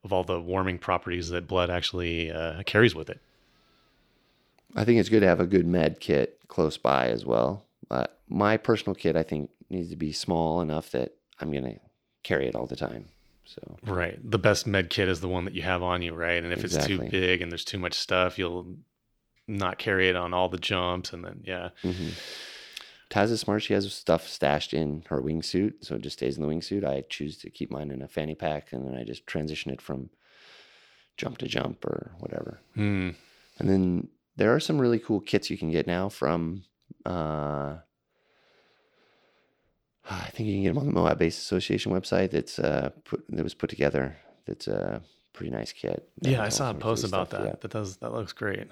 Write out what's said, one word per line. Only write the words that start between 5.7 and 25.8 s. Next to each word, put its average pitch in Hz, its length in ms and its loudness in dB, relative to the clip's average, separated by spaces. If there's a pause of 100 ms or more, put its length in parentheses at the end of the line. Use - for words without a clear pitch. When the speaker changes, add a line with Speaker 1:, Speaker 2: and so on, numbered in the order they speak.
Speaker 2:
kit - 380 2 (100)
close 78 300 2
by 64 300 4
as 57 180 -2
well. 62 400 2 (240)
Uh, 62 160 0 (240)
my 104 260 4
personal 104 380 2
kit, 78 200 2
I 80 100 4
think, 76 260 -4 (220)
needs 87 180 -4
to 82 60 -8
be 78 140 -4
small 82 500 0
enough 78 300 -4
that - 240 -2 (240)
I'm 78 140 -6
gonna 64 240 -4 (480)
carry 69 240 0
it 55 80 -4
all 60 100 -4
the 62 80 -8
time. - 300 -6 (400)
So - 400 -18
Speaker 1:
Right. 90 340 -2 (100)
The 110 100 2
best 104 280 4
med 95 240 0
kit 95 180 2
is 85 120 0
the 90 80 -4
one 90 160 0
that 92 100 -6
you 82 80 -6
have 90 180 0
on 90 220 0
you, 85 100 -4
right? 85 300 0
And 85 100 -4
if - 120 -2
it's 87 100 -4
too 76 200 2
Speaker 2:
Exactly. 69 140 -2
Speaker 1:
big 90 320 2
and 85 120 -6
there's 85 120 -8
too - 140 -6
much 90 160 -4
stuff, 92 420 2
you'll 90 380 -4 (720)
not 98 320 -2
carry 92 300 4
it 90 80 4
on 87 180 -2
all 90 140 2
the 90 100 -4
jumps. 90 540 -2
And 87 120 -12
then, 92 200 -14
yeah. 90 240 -6 (160)
Speaker 2:
Mm-hmm. 90 240 -2 (1000)
Taz 104 220 4
is 110 80 0
smart. 104 220 0
She 104 120 0
has 98 180 0
stuff - 360 0
stashed 76 440 0
in 76 360 -2
her 71 120 -2
wingsuit, 82 640 -2